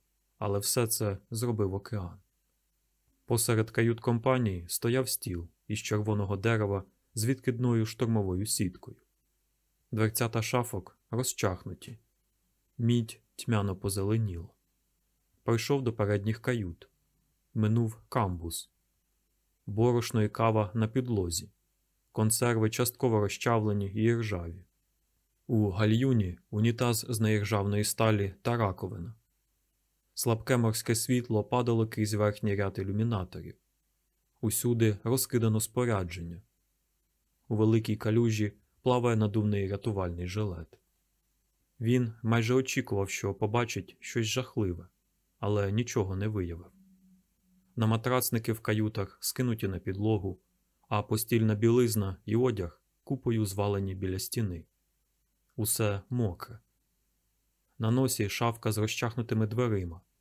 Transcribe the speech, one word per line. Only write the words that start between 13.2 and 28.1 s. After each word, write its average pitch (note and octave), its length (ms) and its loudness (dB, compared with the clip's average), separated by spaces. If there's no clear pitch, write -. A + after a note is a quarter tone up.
тьмяно G2+ 400 0
позеленіла. G2 720 -2
Пройшов C3+ 400 0
до A#2 100 0
передніх G#2 500 0
кают. G#2+ 460 -6
Минув A2 440 2
камбуз. F2 600 -4
Борошно A2+ 560 2
і G#2+ 60 2
кава A2 460 2
на A2 140 0
підлозі. A2 640 -2
Консерви A2 580 2
частково A#2+ 500 2
розчавлені G#2 760 0
і A2 80 0
іржаві. G2+ 600 0
У G#2+ 240 2
гальюні G#2+ 680 2
унітаз A2+ 580 2
з A2+ 120 -4
неіржавної G#2 640 2
сталі G#2 580 2